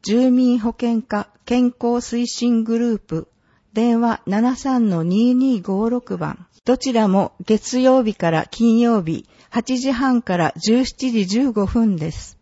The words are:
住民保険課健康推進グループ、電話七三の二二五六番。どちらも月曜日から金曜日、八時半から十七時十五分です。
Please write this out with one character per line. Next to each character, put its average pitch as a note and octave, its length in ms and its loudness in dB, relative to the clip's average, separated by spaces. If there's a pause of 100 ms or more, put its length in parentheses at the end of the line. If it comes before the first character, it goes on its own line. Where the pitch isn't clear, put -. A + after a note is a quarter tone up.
住 A#3+ 280 2
民 B3 280 2
保 A3+ 120 -2
険 A#3 320 -2
課 - 260 -6 (160)
健 B3 220 2
康 A#3+ 300 -2
推 A#3+ 300 -4
進 A#3 380 0
グ A3+ 140 -2
ル A#3 180 0
ー - 40 -8
プ、 - 280 -8 (440)
電 A#3 280 2
話 A#3 240 0
七 A3+ 320 0
三 B3 320 0
の E3 140 0
二 G#3+ 320 2
二 B3+ 260 2
五 G3+ 300 -2
六 A#3+ 260 -6
番。 D#3 300 -8 (180)
ど B3+ 140 2
ち C4 140 -4
ら A3 160 2
も F#3+ 240 2 (120)
月 A3 360 0
曜 C4 240 4
日 G#3+ 100 -2
か E3+ 160 -2
ら D#3+ 160 -2
金 A3+ 320 2
曜 A#3 240 2
日、 D#3+ 260 -6 (220)
八 B3 280 -4
時 C4 120 -2
半 B3 320 0
か F#3 140 -2
ら D#3+ 200 0
十 A3+ 280 2
七 B3+ 260 -6
時 G#3+ 160 0
十 A#3+ 240 0
五 G#3 160 -2
分 A3 300 0
で D#3 160 -6
す。 - 300 -16